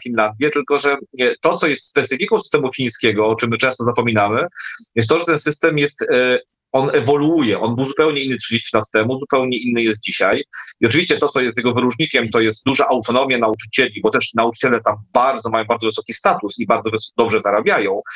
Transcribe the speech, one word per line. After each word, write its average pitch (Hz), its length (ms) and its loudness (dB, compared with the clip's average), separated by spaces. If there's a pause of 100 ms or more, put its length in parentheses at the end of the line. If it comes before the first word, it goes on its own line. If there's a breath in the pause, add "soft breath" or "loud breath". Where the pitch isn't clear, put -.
Finlandię, 113 460 0
tylko 147 300 0
że, 143 120 0 (280)
e, 123 220 2
to, 170 160 2
co 170 100 0
jest - 220 -4
specyfiką 170 520 0
systemu 139 320 -2
fińskiego, 110 540 0
o 110 80 2
czym 117 140 -2
my 113 80 0
często 127 260 0
zapominamy, 117 640 2 (500 loud breath)
jest 113 140 2
to, 160 100 4
że 170 60 -4
ten 160 140 0
system 156 380 0
jest, 143 240 -2
e, 127 400 2 (300)
on 135 240 2
ewoluuje, 143 640 2
on 117 160 0
był 131 100 0
zupełnie 143 380 0
inny 127 140 -4
trzydzieści - 400 -4
lat 104 160 -2
temu, 110 220 2
zupełnie 131 420 0
inny 120 240 -2
jest 110 200 0
dzisiaj. 101 420 0 (360 loud breath)
I 117 60 4
oczywiście 151 320 2
to, - 100 2
co 131 140 -2
jest 117 160 -2
jego 123 160 0
wyróżnikiem, 123 560 0
to 117 100 0
jest 110 260 0
duża 135 220 2
autonomia 127 500 0
nauczycieli, 110 640 0
bo 110 80 2
też 120 240 0
nauczyciele 117 480 0
tam 104 140 0 (180)
bardzo 123 360 0
mają 113 160 -2
bardzo 110 220 -2
wysoki - 260 -4
status - 460 -2
i 107 60 -4
bardzo 110 240 0
wys-, 110 280 -6
dobrze 107 240 2
zarabiają, 104 600 0 (140 loud breath)